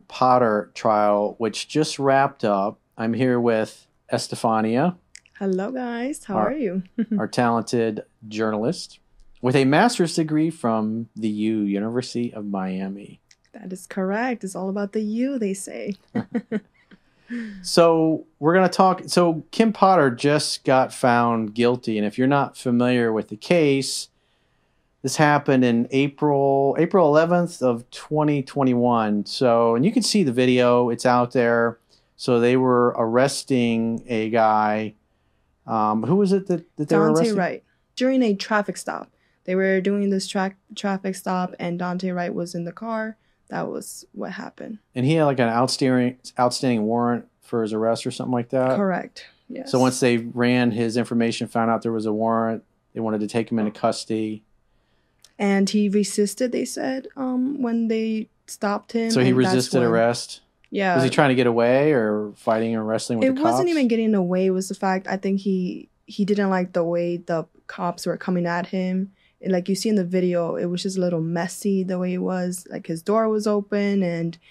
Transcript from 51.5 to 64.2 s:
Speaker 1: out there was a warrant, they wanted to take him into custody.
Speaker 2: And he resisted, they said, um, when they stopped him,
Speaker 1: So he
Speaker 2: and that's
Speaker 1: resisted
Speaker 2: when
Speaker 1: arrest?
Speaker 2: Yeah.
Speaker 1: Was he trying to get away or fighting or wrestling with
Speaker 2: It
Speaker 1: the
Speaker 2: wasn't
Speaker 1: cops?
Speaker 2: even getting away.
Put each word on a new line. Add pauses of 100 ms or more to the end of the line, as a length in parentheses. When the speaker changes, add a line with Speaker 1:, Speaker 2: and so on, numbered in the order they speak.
Speaker 1:
out
there
was
a
warrant, (280)
they
wanted
to
take
him
into
custody. (960)
Speaker 2:
And
he
resisted,
they
said,
um,
when
they (160)
stopped
him,
Speaker 1:
So
he
Speaker 2:
and
that's
Speaker 1:
resisted
Speaker 2:
when
Speaker 1:
arrest? (300)
Speaker 2:
Yeah.
Speaker 1:
Was
he
trying
to
get
away
or
fighting
or
wrestling
with
Speaker 2:
It
Speaker 1:
the
Speaker 2:
wasn't
Speaker 1:
cops?
Speaker 2:
even
getting
away.